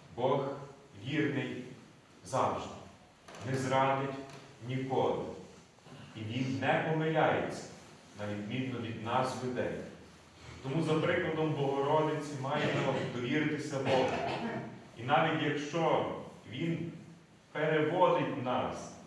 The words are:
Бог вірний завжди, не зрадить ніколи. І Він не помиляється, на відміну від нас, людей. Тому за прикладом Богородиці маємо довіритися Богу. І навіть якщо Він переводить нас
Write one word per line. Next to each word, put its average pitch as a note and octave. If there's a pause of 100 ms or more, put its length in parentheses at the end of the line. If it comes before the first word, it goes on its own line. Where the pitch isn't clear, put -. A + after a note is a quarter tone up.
(160)
Бог C3+ (580)
вірний B2+ (600)
завжди, G#2 (800)
не C3+
зрадить C3+ (520)
ніколи. C3 (920)
І A2+
Він B2+
не D#3+
помиляється, D#3 (500)
на G#2
відміну A#2
від A2+
нас, B2
людей. A2+ (920)
Тому D#3
за D#3
прикладом D#3+
Богородиці C#3+ (100)
маємо D3 (220)
довіритися C#3+
Богу. C3 (880)
І A2+
навіть D3+
якщо D3 (360)
Він E3 (600)
переводить D#3
нас - (120)